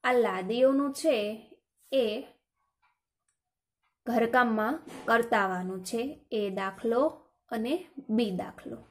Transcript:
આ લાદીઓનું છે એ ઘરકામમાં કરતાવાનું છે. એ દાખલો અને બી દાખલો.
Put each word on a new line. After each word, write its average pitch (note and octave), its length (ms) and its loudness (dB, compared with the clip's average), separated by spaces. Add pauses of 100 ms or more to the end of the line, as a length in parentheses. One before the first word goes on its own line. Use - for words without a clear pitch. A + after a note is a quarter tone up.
આ B3+ 80 2
લાદીઓનું B3 800 2
છે A3+ 540 -2 (460)
એ A#3+ 320 0 (1800)
ઘરકામમાં A#3 760 2 (240)
કરતાવાનું F#3+ 800 0
છે. B3+ 480 -6
એ G#3 180 -2
દાખલો G#3+ 580 0 (420)
અને A#3+ 360 -2 (240)
બી A3 200 2
દાખલો. - 460 -8 (140)